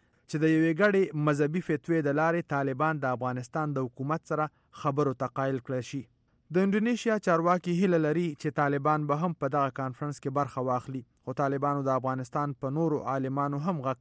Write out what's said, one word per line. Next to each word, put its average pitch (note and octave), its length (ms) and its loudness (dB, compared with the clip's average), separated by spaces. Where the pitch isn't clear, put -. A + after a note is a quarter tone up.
چې - 140 -2
د - 100 6
یوې D#3+ 280 4
ګډې G3 460 4
مذهبي D3+ 400 2
فتوې D#3+ 400 0
د C#3+ 120 0
لارې E3 360 0
طالبان C#3 480 0
د B2+ 140 0
افغانستان B2+ 600 -4
د C3 100 0
حکومت C#3+ 460 -6
سره D3+ 140 0
خبرو C#3 400 0
ته - 160 -4
قایل C3+ 260 -2
کړی B2+ 240 -6
شي. C#3 120 -8
د F#3 140 4
انډونیشیا G#3+ 600 0
چارواکي F3 540 2
هیله F3+ 240 4
لري D#3+ 240 2
چې D3 320 -6
طالبان C#3+ 500 2
به D3+ 140 0
هم F3 180 -4
په C3+ 140 -2
دغه C#3 240 0
کانفرنس C3+ 420 -6
کې C3+ 160 -4
برخه C3 320 -2
واخلي. B2+ 300 -4
خو B2+ 180 -6
طالبانو C#3 440 0
د C3 120 2
افغانستان C3 540 -4
په C3+ 160 -2
نورو D#3 240 0
عالمانو C#3 540 -2
هم F3+ 100 0
غږ C3 140 -4